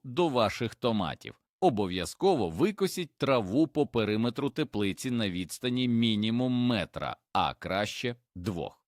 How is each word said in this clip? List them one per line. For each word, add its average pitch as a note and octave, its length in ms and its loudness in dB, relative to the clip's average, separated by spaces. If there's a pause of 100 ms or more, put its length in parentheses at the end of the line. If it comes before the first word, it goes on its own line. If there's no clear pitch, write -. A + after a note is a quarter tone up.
до D3 260 0
ваших A#2 460 0
томатів. F#2+ 640 -2 (220)
Обов'язково G#2 880 2
викосіть F3+ 680 -2
траву C3 500 2
по C#3+ 200 0
периметру A#2 640 0
теплиці G#2+ 640 -2
на A2+ 180 0
відстані B2 580 -2
мінімум A#2 640 2
метра, A2+ 640 0 (160)
а D#2+ 200 2
краще G#2 640 -4 (200)
двох. F2 520 -6